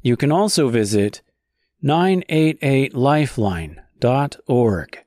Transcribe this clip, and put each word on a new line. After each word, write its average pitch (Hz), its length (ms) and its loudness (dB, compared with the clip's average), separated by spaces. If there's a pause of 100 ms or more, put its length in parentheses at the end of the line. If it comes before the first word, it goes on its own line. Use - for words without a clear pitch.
You 120 140 0
can 143 160 -2
also 170 380 0
visit 104 520 -2 (600)
nine 175 480 2
eight 156 320 0
eight 139 320 0
lifeline 117 880 -2 (180)
dot 135 380 0 (100)
org. 113 600 -2